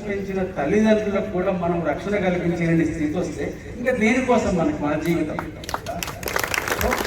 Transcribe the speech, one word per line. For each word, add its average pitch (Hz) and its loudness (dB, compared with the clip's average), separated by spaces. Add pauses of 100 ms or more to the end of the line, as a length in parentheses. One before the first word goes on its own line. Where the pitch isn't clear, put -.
పెంచిన 190 -2 (200)
తల్లిదండ్రులకు 202 4
కూడా 185 0 (140)
మనం 170 2 (140)
రక్షణ 202 -2 (120)
కల్పించలేని 170 2
స్థితి 151 -2
వస్తే - -4 (340)
ఇంకా 247 2 (140)
దేనికోసం 233 4 (100)
మనకి 151 0
మన 151 0 (120)
జీవితం? 165 0 (1400)
So - 2 (180)